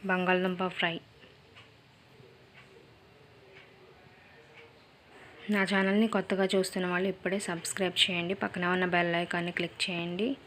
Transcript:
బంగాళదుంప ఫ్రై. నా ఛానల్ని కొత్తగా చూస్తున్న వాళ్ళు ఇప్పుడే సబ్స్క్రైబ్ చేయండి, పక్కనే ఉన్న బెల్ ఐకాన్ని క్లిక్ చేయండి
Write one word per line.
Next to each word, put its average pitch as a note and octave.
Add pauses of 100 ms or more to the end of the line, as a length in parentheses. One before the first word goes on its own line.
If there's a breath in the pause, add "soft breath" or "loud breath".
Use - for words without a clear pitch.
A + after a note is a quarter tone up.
బంగాళదుంప F#3 (140)
ఫ్రై. E3+ (4000)
నా G3+ (100)
ఛానల్ని G3
కొత్తగా F#3+ (100)
చూస్తున్న F#3
వాళ్ళు F#3
ఇప్పుడే F#3 (100)
సబ్స్క్రైబ్ F3
చేయండి, F3
పక్కనే F3+
ఉన్న F#3
బెల్ E3+
ఐకాన్ని F3
క్లిక్ E3+
చేయండి F3 (180)